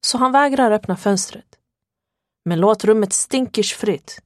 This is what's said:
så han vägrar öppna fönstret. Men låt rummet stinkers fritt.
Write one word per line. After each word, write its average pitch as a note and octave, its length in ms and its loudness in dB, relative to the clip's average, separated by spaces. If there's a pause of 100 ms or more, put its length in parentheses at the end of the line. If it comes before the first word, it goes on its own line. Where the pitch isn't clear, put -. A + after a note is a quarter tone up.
så - 160 -4
han B3+ 140 0
vägrar C4+ 400 2
öppna G3+ 260 -2
fönstret. - 600 -4 (840)
Men E3+ 140 -2
låt G#3 240 2
rummet G#3+ 300 2
stinkers - 600 -2
fritt. - 520 -6